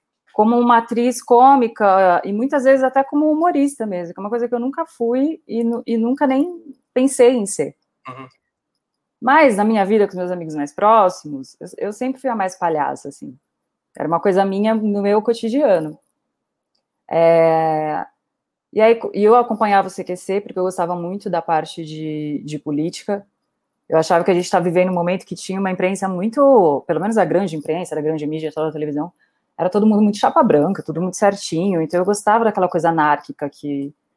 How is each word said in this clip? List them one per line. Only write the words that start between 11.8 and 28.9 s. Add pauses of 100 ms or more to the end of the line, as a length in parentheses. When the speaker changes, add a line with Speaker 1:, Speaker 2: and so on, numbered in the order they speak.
Speaker 1:
sempre
fui
a
mais
palhaça,
assim. (580)
Era
uma
coisa
minha
no
meu
cotidiano. (1120)
É, (720)
E
aí,
co-,
e
eu
acompanhava
o
C
Q
C
porque
eu
gostava
muito
da
parte
de,
de
política. (600)
Eu
achava
que
a
gente
tá
vivendo
um
momento
que
tinha
uma
imprensa
muito,
pelo
menos
a
grande
imprensa,
a
grande
mídia,
toda
a
televisão, (440)